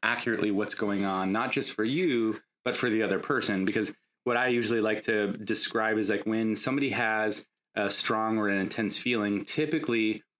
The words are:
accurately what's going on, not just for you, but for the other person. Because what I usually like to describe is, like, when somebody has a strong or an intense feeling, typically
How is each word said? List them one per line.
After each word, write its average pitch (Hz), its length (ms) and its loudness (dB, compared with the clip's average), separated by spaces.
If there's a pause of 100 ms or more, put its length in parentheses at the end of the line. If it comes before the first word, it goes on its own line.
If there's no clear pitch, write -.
accurately 107 480 0
what's 98 240 0
going 101 300 -2
on, 95 280 0
not 123 200 -2
just 135 220 0
for 110 100 -2
you, 117 560 0 (240)
but 123 120 -2
for 123 140 2
the 110 120 2
other 95 180 0
person. 104 440 0
Because 101 300 0 (300)
what 120 120 0
I 127 120 2
usually 117 320 2
like 107 240 0
to 107 280 2
describe 110 640 0
is, 104 120 0
like, 104 160 0
when 110 300 0
somebody 135 340 0
has 110 560 0 (300)
a 101 140 0
strong 110 480 0
or 104 100 0
an 98 100 2
intense 95 400 0
feeling, 104 460 0
typically 117 800 -2 (180)